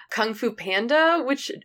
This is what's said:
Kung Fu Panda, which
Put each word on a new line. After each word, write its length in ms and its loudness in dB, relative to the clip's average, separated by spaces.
Kung 240 -2
Fu 180 -2
Panda, 720 2
which 260 -2